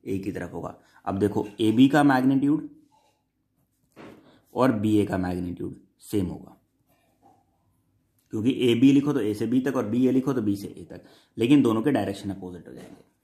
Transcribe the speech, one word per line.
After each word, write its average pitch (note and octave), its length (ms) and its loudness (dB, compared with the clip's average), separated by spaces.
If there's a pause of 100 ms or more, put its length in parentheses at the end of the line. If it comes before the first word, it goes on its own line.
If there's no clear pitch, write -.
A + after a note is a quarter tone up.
ए G2 120 -4
की F#2+ 120 -8
तरफ - 220 -10
होगा। - 220 -12 (300)
अब G2 140 -4
देखो, G#2 260 0 (140)
एबी A2+ 280 4
का D3 160 4
मैग्नीट्यूड C#3 680 2 (1900)
और B2+ 160 2
बीए G#2+ 340 2
का F#2+ 120 -4
मैग्नीट्यूड F2+ 580 -6 (260)
सेम G2+ 240 -4
होगा, - 320 -12 (1800)
क्योंकि A2 180 0 (200)
एबी B2 200 6
लिखो C#3 220 2
तो C3+ 60 0
ए G#2 140 -2
से G#2+ 140 -4
बी B2 120 2
तक C3 160 -2
और A#2 140 -2
बीए B2 220 2
लिखो C3 220 0
तो B2 80 -2
बी G2+ 140 0
से G2+ 120 -12
ए - 240 -16
तक, E2 120 -18 (340)
लेकिन C3+ 240 4
दोनों A2+ 200 2
के D3 100 0
डायरेक्शन G2+ 380 -2
अपोजिट F2+ 380 -14
हो B1+ 60 -20
जाएंगे। - 300 -20 (200)